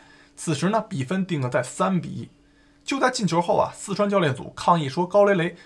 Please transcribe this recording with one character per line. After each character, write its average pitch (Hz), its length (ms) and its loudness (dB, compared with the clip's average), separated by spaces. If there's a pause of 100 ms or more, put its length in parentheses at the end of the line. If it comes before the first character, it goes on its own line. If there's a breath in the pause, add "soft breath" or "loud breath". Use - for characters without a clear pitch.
(340 loud breath)
此 - 180 -4
时 160 160 -2
呢， 220 200 0
比 131 160 -4
分 190 200 -2
定 175 160 -4
格 127 80 -2
在 127 140 0
三 185 380 -2
比 - 80 -6
一。 117 200 -10 (560 soft breath)
就 269 160 -4
在 254 100 2
进 240 160 -2
球 165 160 2
后 202 140 0
啊， - 180 0
四 - 220 -8
川 208 120 0
教 202 120 2
练 147 120 2
组 - 220 -10
抗 175 260 2
议 139 80 -2
说 175 160 -2
高 202 200 6
雷 202 100 6
雷 170 320 -2